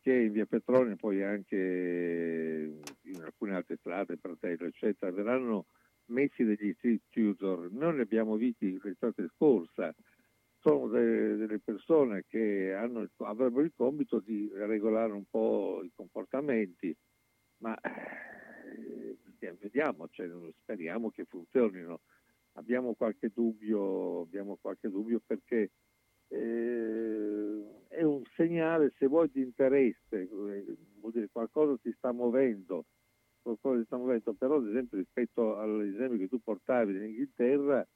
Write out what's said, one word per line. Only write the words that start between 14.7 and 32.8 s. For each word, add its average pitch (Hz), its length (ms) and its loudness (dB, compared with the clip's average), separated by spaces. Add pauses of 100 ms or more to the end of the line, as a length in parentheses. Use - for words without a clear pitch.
un 101 180 -8
po' 107 540 0
i 87 100 -14
comportamenti, 104 1000 -4 (640)
ma, 113 220 -6
eh, - 1400 -12 (440)
vediamo, 107 480 -2
cioè, 90 200 -10 (320)
speriamo 104 500 -6
che 95 140 -10
funzionino. 90 760 -2 (540)
Abbiamo 120 400 -4
qualche 113 380 -2
dubbio, 101 920 -2
abbiamo 95 380 -8
qualche 98 300 -8
dubbio 110 340 -2
perché, 113 460 -2 (580)
eh, 113 1400 -4 (280)
è 165 100 -2
un 143 200 2 (120)
segnale, 165 640 4
se 143 80 4
vuoi, 156 260 6
di 139 80 -2
interesse, 131 600 4 (100)
eh, 92 180 -2 (720)
vuol 110 120 -8
dire 113 180 -2
qualcosa 135 520 0
si 117 140 -4
sta 123 160 -2
muovendo, 117 760 0 (560)